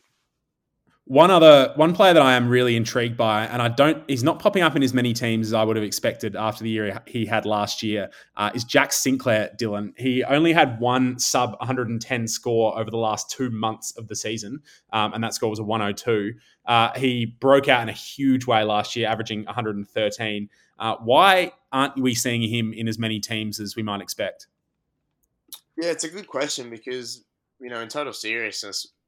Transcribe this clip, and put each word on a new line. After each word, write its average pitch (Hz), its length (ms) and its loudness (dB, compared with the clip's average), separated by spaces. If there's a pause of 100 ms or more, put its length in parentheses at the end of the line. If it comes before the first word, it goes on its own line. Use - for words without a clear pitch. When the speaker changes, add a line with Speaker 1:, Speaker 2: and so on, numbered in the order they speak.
(1080)
Speaker 1:
One 151 220 8
other, 156 460 10
one 160 180 4
player 180 220 6
that 151 80 8
I 131 100 6
am 123 160 2
really 123 260 4
intrigued 117 400 -2
by, 110 300 0
and 123 160 -4
I 117 60 0
don't, 147 420 2
he's 123 140 -2
not 160 160 2
popping 196 240 2
up 156 120 2
in 147 60 2
as 127 100 2
many 123 220 0
teams 113 320 -2
as 107 80 -6
I 110 100 2
would 110 120 0
have 107 100 -4
expected 107 500 -6
after 110 280 -6
the 113 80 -4
year 107 340 -4
he 113 220 -6
had 110 180 -2
last 104 380 -4
year, 104 260 -4 (280)
uh, 104 180 -2
is 117 80 -6
Jack 135 280 0
Sinclair, 127 640 0
Dylan. 104 440 -6
He 127 240 -2
only 151 280 2
had 143 280 2
one 123 400 0
sub 120 420 -2
hundred 123 280 -4
and 113 120 -6
ten 117 260 -4
score 113 480 -2
over 110 140 -6
the 110 80 -6
last 110 320 -2
two 127 220 -6
months 110 400 -6
of 113 160 -16
the 104 80 -10
season, 110 480 -10 (300)
um, 107 200 -2
and 113 100 -6
that 110 120 -8
score 113 160 -4
was 107 80 -8
a 110 40 -6
one 107 200 -4
oh 101 80 -4
two. 107 420 -4 (320)
Uh, 117 320 2
he 123 300 0
broke 135 400 4
out 123 160 4
in 110 60 -8
a - 40 -8
huge 131 540 -2
way 110 160 2
last 104 320 -2
year, 113 120 -2
averaging 110 400 -4
a 95 60 -12
hundred 107 220 -6
and 101 120 -10
thirteen. 104 640 -4 (300)
Uh, 110 160 -4
why 175 560 4 (200)
aren't 135 280 -2
we 127 160 0
seeing 120 260 -2
him 110 320 -4
in 113 140 -8
as 110 100 -6
many 110 220 -4
teams 107 400 -8
as 101 160 -10
we 113 80 -8
might 101 180 -6
expect? - 460 -10 (1300)
Speaker 2:
Yeah, 170 120 -4
it's 160 120 -6
a 165 60 -8
good 185 160 -14
question 135 460 -6
because, 123 520 -12 (380)
you 123 80 -14
know, 120 100 -8
in 113 100 -10
total 147 220 -8
seriousness, 107 760 -8 (200)